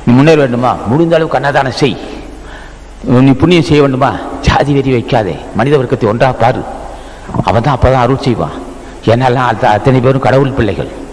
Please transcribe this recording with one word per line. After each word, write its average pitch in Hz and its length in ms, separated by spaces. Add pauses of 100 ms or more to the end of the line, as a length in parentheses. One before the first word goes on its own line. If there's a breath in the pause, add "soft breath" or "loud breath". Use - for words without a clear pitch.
நீ 123 140
முன்னேற 156 260
வேண்டுமா 120 280 (180)
முடிந்த 165 280
அளவுக்கு 156 220
அன்னதானம் 135 420
செய், 131 140 (1300 loud breath)
நீ 139 60 (100)
புண்ணியம் 160 280
செய்ய 147 160
வேண்டுமா 131 260 (360)
ஜாதி - 300
வெறி 135 200
வைக்காதே, 107 380 (240)
மனித 135 200
வர்க்கத்தை 120 320
ஒன்றா 120 180 (140)
பாரு, 120 180 (880 loud breath)
அவன் 92 180
தான் 143 120
அப்பதான் 127 280
அருள் 131 220
செய்வான். 85 280 (580 loud breath)
ஏன்னாலாம் 127 380
அத்த-, 107 260
அத்தனை 131 280
பேரும் 131 220
கடவுள் 131 320
பிள்ளைகள். 101 320 (220)